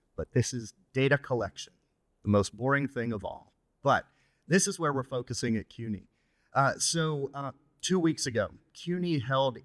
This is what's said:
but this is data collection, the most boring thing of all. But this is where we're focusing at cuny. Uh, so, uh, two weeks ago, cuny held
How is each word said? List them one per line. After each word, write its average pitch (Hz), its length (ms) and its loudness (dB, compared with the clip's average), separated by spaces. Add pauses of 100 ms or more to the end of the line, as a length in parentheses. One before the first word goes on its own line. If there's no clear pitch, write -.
(160)
but - 160 -8
this 123 220 2
is 110 180 -10 (200)
data 135 260 2
collection, 113 540 -6 (500)
the 107 60 -4
most 101 280 2
boring 135 300 0
thing 117 260 -4
of 98 120 -4
all. - 280 -12 (300)
But 127 240 4 (400)
this 190 220 4
is 196 100 -6
where 156 140 0
we're 135 100 -2
focusing 120 540 -2
at 98 120 -6
cuny. 110 380 -8 (480)
Uh, 131 240 4
so, 156 560 -2
uh, 139 160 -8 (300)
two 185 180 2
weeks 165 280 2
ago, 104 240 0 (240)
cuny 175 440 -2
held 131 460 2